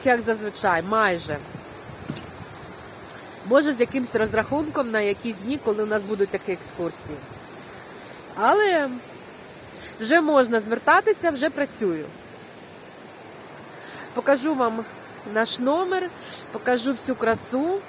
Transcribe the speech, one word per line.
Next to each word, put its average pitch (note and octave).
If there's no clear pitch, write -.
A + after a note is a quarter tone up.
як A#3+
зазвичай, G#3
майже. F3+
Може, C#4+
з A#3
якимсь B3
розрахунком A#3+
на A3
якісь G3+
дні, A#3
коли G#3+
у G#3+
нас G#3+
будуть G3+
такі F#3+
екскурсії. E3
Але E4
вже C4+
можна C4
звертатися, E4
вже C#4+
працюю. F3
Покажу C#4
вам A3+
наш A3+
номер, F4+
покажу B3
всю B3+
красу. C4